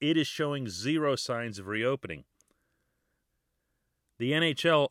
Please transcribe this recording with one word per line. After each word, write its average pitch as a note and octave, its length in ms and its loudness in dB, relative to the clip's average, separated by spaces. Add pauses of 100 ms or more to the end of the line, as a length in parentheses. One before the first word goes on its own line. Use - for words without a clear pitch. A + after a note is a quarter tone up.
it D3+ 160 2
is D3+ 100 2
showing C#3+ 420 -4
zero C#3 460 0
signs A#2 460 -4
of F#2+ 80 -10
reopening. G#2+ 560 -2 (1900)
The B2 160 0
N D#3+ 80 2
H D#3+ 240 0
L, D3+ 240 6